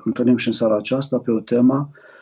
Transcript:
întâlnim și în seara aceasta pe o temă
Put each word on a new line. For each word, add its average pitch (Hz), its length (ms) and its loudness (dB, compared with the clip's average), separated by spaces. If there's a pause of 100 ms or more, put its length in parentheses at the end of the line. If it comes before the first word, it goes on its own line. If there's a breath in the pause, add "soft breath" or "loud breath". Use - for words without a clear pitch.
întâlnim 117 340 2
și 120 100 -2
în 117 60 0
seara 110 240 0
aceasta 127 420 -4
pe - 120 -4
o 110 80 0
temă 131 520 2 (300 soft breath)